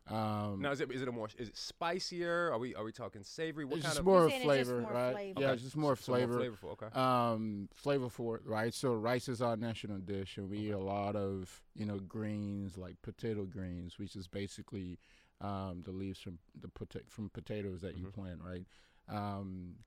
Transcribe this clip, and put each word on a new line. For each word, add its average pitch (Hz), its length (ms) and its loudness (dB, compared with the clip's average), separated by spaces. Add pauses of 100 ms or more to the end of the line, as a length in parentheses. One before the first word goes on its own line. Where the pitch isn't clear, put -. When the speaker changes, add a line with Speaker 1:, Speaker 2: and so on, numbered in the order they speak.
Speaker 1:
Um, 107 560 -2
Speaker 2:
Now, 139 80 0
is 139 100 -2
it, 127 120 -2
is 127 100 -4
it 135 60 -2
a 123 40 -2
more, 110 240 -4
is 113 120 -6
it - 80 -14
spicier? 175 960 0
Are 113 60 2
we, 120 180 -2
are 107 80 -4
we 110 80 -4
talking 104 320 -10
savory? 160 400 -4
What 143 140 -2
Speaker 1:
it's 156 60 0
Speaker 2:
kind 160 60 0
Speaker 1:
just 147 80 0
Speaker 2:
of 147 80 0
Speaker 1:
more 185 140 12
Speaker 3:
You're 160 100 10
saying - 180 2
it's 139 100 8
just 123 120 2
Speaker 1:
flavor, 123 120 2
Speaker 3:
more 113 100 -2
Speaker 1:
right? 123 200 2
Speaker 3:
flavor. 190 280 -4
Speaker 1:
Yeah, 139 80 4
Speaker 2:
Okay. 131 60 4
Speaker 1:
it's 117 100 -2
just 135 120 -8
more 147 180 6
Speaker 2:
It's - 140 -2
more 127 100 4
Speaker 1:
flavor. 123 220 4
Speaker 2:
flavorful, 107 320 -4 (120)
okay. - 20 -6 (120)
Speaker 1:
Um, 113 720 4 (160)
flavorful, 123 600 0
right? 110 280 2
So 123 220 2
rice 120 340 2
is 123 140 -2
our 117 140 4
national 107 420 -4
dish, 98 400 -4
and 98 100 -4
we 101 100 -4
eat 107 140 0
Speaker 2:
Okay. 98 100 -2
Speaker 1:
a 95 40 -2
lot 101 300 2
of, 98 460 -2 (120)
you 110 100 -4
know, 101 140 0
greens, 101 800 -4
like 90 240 -10
potato 107 420 -4
greens, 87 540 -6
which 101 160 -8
is 95 140 -10
basically, 98 720 -6 (420)
um, 95 420 -4
the - 100 -8
leaves 95 280 -6
from 87 180 -10 (200)
the - 100 -12
pota-, - 420 -10
from 104 180 -6
potatoes 101 540 -6
that 92 160 -6
you 90 80 -6
Speaker 2:
Mm-hmm. 98 140 -10
Speaker 1:
plant, 90 200 -8
right? 90 260 -8 (420)
Um, 98 640 -4 (120)